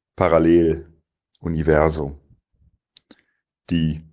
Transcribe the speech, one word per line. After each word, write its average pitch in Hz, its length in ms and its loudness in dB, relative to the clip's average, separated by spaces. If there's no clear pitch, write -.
Paralleluniversum. 80 2000 -2
Die 80 440 -4